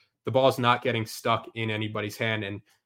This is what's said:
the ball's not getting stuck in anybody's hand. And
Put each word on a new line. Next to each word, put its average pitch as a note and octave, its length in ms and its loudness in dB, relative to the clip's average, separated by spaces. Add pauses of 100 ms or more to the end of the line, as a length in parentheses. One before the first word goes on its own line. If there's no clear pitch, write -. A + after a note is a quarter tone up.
(240)
the A#2 80 -4
ball's C3 260 4
not A#2+ 240 4
getting A2+ 240 0
stuck A2+ 480 -2
in A2+ 160 -4
anybody's G#2+ 460 -4
hand. A2 260 -2
And G2 200 -8 (240)